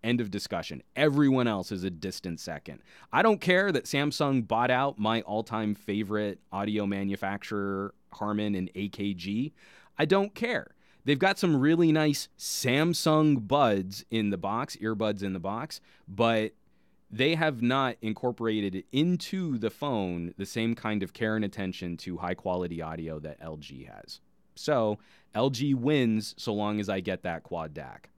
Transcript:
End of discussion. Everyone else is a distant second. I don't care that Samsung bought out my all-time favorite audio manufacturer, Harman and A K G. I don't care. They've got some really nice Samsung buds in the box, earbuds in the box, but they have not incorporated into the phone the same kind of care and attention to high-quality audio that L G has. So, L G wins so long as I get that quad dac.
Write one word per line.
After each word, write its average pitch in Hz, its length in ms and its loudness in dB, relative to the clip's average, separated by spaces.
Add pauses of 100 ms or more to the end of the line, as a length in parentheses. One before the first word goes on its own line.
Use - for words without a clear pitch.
End 120 160 2
of 107 120 -2
discussion. 85 500 -6 (140)
Everyone 135 520 4
else 101 240 -2
is 92 120 -4
a 95 80 0
distant 87 480 -8
second. 76 420 -10 (320)
I 143 80 4
don't 214 180 6
care 185 320 4
that 139 140 0
Samsung 139 640 0
bought 120 240 2
out 135 260 0
my 107 240 2
all-time 107 540 -2
favorite 104 640 -2 (120)
audio 101 360 -2
manufacturer, 98 1040 -4 (200)
Harman 104 420 -2
and 92 180 -4
A 98 160 -4
K 101 240 -4
G. 101 400 -4 (440)
I 156 80 2
don't 196 280 2
care. - 420 -4 (280)
They've 135 160 2
got 190 200 2
some 170 160 4
really 160 360 6
nice 151 460 2
Samsung 151 1080 2
buds 101 600 2
in 107 220 0
the 98 60 -2
box, 104 400 -4
earbuds 107 460 -2
in 98 100 -2
the 92 60 -4
box, 101 420 -6 (260)
but 110 460 2 (580)
they 135 240 4
have 156 260 0
not 127 400 2
incorporated 107 920 -2
into 170 680 0
the 107 120 0
phone 90 680 -2
the 98 80 -6
same 117 300 -2
kind 107 280 -2
of 92 100 -8
care 110 220 -2
and 110 80 0
attention 92 540 -6
to 87 200 -8
high-quality 90 640 -4
audio 80 380 -8
that 76 220 -12
L 80 160 -12
G 69 260 -16
has. - 380 -20 (340)
So, 113 420 0 (380)
L 120 140 4
G 135 240 0
wins 120 640 2
so - 160 -4
long 104 260 0
as 101 100 -2
I 95 120 0
get 92 220 -4
that 82 200 -4
quad 80 300 -6
dac. 69 440 -14